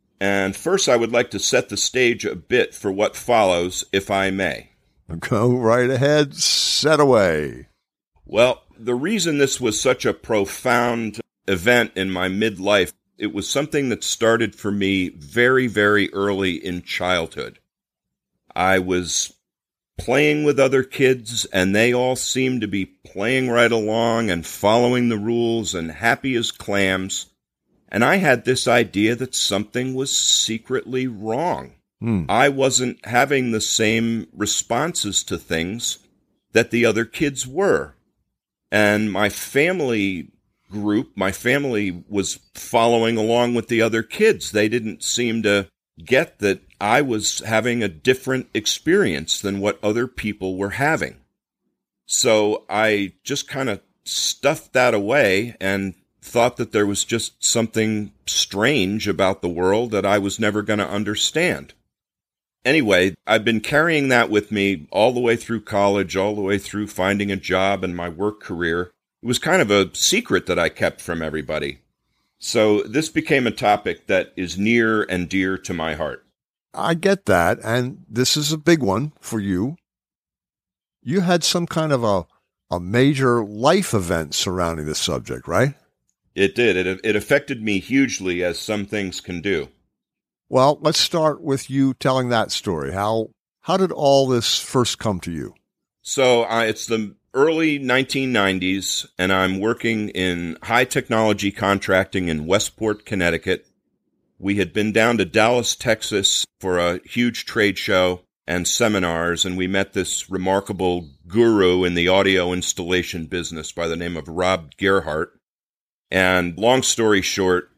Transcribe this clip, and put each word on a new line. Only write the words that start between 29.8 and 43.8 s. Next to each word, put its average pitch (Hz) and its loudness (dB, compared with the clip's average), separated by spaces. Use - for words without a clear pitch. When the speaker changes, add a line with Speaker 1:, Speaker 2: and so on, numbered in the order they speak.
Speaker 1:
was 135 -4
secretly 127 -2
wrong. 110 -4
Speaker 2:
Hmm. 110 0
Speaker 1:
I 123 4
wasn't 131 -2
having 131 0
the 110 -2
same 113 0
responses 117 -2
to 87 -6
things 85 -4
that 113 2
the 120 2
other 113 2
kids 143 -4
were. 127 -2
And 104 2
my 98 0
family 123 -2
group, 104 -2
my 95 0
family 113 -2
was 98 -4
following 117 2
along 117 2
with 117 -2
the 113 2